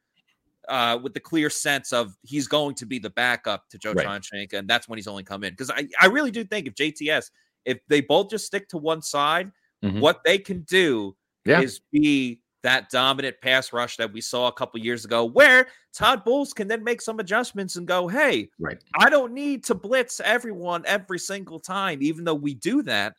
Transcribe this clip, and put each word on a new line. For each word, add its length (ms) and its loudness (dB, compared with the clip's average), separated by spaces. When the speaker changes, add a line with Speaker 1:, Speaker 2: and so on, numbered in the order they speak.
Speaker 1:
uh, 340 2
with 120 -8
the 60 -8
clear 320 0
sense 420 -2
of 300 0
he's 240 -4
going 260 0
to 140 -12
be 100 -6
the 140 -8
backup 580 -2
to 80 -20
Joe 160 -4
Speaker 2:
Right. 100 2
Speaker 1:
Tryon-Shoyinka, 500 -8
and 140 -6
that's 220 0
when 80 -10
he's 100 -12
only 160 -10
come 200 -8
in. 120 -6
'Cause 140 -6
I, 180 -4
I 60 10
really 240 2
do 120 -6
think 240 -6
if 60 -10
J 180 -2
T 200 -6
S, 180 -2
if 120 -2
they 140 4
both 300 2
just 160 -6
stick 220 -6
to 80 -10
one 240 -2
side, 500 -2
Speaker 2:
Mm-hmm. 160 -2
Speaker 1:
what 240 4
they 160 4
can 220 -8
do 540 2
Speaker 2:
Yeah. 180 6
Speaker 1:
is 180 -4
be 480 2
that 260 2
dominant 520 0
pass 300 2
rush 260 -4
that 140 -2
we 100 -10
saw 260 -2
a 40 2
couple 280 -6
years 260 -4
ago, 180 2
where 440 6
Todd 300 2
Bowles 300 0
can 140 -6
then 160 -2
make 180 -4
some 180 -6
adjustments 560 -4
and 100 -10
go, 220 0
"Hey, 500 0
Speaker 2:
Right. 240 -8
Speaker 1:
I 140 6
don't 220 2
need 320 -4
to 100 0
blitz 460 -2
everyone 680 -2
every 320 -2
single 400 -10
time," 420 -4
even 220 -2
though 100 0
we 220 -4
do 280 0
that 360 -2